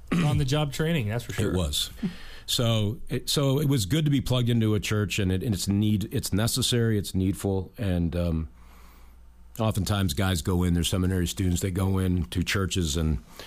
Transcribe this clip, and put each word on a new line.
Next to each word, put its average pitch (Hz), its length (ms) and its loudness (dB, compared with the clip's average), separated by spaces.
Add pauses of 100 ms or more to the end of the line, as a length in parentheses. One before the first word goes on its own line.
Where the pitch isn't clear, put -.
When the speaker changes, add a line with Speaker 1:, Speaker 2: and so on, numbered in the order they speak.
(120)
Speaker 1:
<clears throat> 170 140 2
On-the-job 143 480 2
training, 156 360 0
that's 117 140 -2
for - 100 -10
sure. 104 180 0
Speaker 2:
It 87 60 0
was. 78 320 -2 (560)
So 113 520 0 (120)
it, - 200 -4
so 139 300 2
it 147 80 2
was 135 200 2
good 151 180 2
to 151 60 2
be 135 100 2
plugged 123 280 0
into 110 260 2
a 101 40 0
church, 104 380 0
and 95 140 2
it, 92 100 0
and 113 140 0
it's 85 120 -2
need, 104 460 2
it's - 180 -4
necessary, 113 680 2
it's - 160 -6
needful, 95 640 0
and, 87 360 0
um, 82 340 0 (1080)
oftentimes 101 540 0
guys 95 280 0
go 90 220 2
in, 87 120 4
they're 85 80 2
seminary 92 440 0
students, 90 340 0
they 98 100 -2
go 95 260 0
in 92 280 2
to - 180 -2
churches 90 520 0
and 80 220 2 (300)